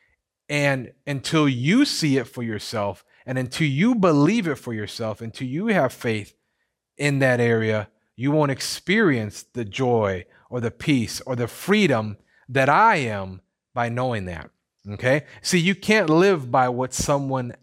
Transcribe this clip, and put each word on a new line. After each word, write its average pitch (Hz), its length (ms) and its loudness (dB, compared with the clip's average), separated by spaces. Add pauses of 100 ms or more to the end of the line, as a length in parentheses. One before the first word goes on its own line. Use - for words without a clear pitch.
(480)
And 143 440 -2 (140)
until 147 420 0
you 143 360 2
see 143 340 0
it 123 80 -4
for - 160 -12
yourself, 104 600 -6 (220)
and 127 120 -6
until 131 280 -2
you 160 280 2
believe 180 540 4
it 143 80 -4
for - 160 -10
yourself, 107 480 -8
until 113 260 -10
you 156 220 -4
have 165 240 2
faith 110 420 -6 (640)
in 143 240 0
that 127 200 4
area, 110 480 0 (280)
you 131 160 -2
won't 151 180 2
experience 135 1040 -2
the 120 120 -6
joy 107 600 0 (260)
or 123 100 -6
the 117 100 -4
peace 123 520 -2
or 127 140 -6
the 120 120 -4
freedom 139 680 0 (320)
that 131 200 2
I 202 280 6
am 101 440 -4 (340)
by 120 140 -2
knowing 120 380 -4
that. 85 240 -12 (380)
Okay? 127 360 0 (180)
See, - 160 0
you 175 160 2
can't 208 340 0
live 160 400 4
by 127 200 2
what 123 260 -4
someone 135 680 -2